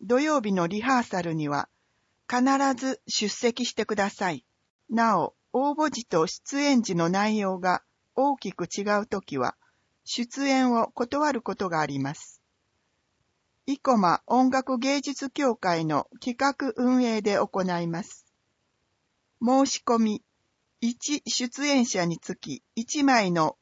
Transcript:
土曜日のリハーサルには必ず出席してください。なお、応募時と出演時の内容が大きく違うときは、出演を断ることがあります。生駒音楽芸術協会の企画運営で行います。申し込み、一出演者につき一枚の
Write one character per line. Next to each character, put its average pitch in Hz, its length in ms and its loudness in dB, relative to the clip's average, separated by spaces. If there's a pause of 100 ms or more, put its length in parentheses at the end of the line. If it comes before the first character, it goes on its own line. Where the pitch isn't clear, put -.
土 240 200 2
曜 302 200 2
日 208 120 0
の 175 140 2
リ 208 140 -4
ハ 254 180 2
ー 226 40 2
サ 185 180 -4
ル 165 120 -4
に 151 160 -2
は 143 180 -4 (640)
必 247 120 2 (360)
ず 262 280 -6
出 214 220 -2
席 233 380 -2
し - 80 -6
て 214 120 -4
く 214 120 -4
だ 202 120 0
さ 190 220 -4
い。 135 140 -8 (440)
な 220 300 2
お、 - 160 -2 (160)
応 277 220 0
募 302 160 0
時 - 160 -8
と 165 200 2
出 - 340 -6
演 285 220 4
時 190 140 -2
の 170 140 2
内 208 280 0
容 190 220 -2
が 180 240 0 (320)
大 277 220 2
き 185 160 -8
く 175 120 -6
違 202 180 -6 (180)
う 208 60 -6
と 202 120 -4
き - 180 -8
は、 123 200 -2 (480)
出 247 420 -4
演 262 260 4
を 226 200 0
断 285 360 -2
る 277 120 -2
こ 190 160 -6
と 196 100 -2
が 165 140 0
あ 151 40 0
り 143 140 -4
ま 135 140 -2
す。 - 280 -20 (1300)
生 269 100 -2
駒 202 480 2
音 262 240 4
楽 262 280 0
芸 269 240 0
術 277 280 -6
協 262 280 0
会 170 260 0
の 151 240 0 (140)
企 240 180 -4
画 277 380 0
運 254 260 4
営 220 180 0
で 202 160 2
行 196 260 0
い 175 240 -2
ま 165 160 -4
す。 - 220 -20 (1160)
申 262 220 4
し - 180 -4
込 233 140 2
み、 220 260 0 (580)
一 240 440 -4
出 247 400 -4
演 269 200 4
者 185 200 0
に 165 140 -2
つ - 160 -10
き - 280 -12 (120)
一 262 280 -4
枚 226 280 4
の 160 300 0